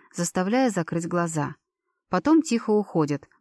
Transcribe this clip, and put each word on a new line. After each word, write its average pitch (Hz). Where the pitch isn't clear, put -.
заставляя 196
закрыть 170
глаза. 165
Потом 285
тихо 226
уходит, 165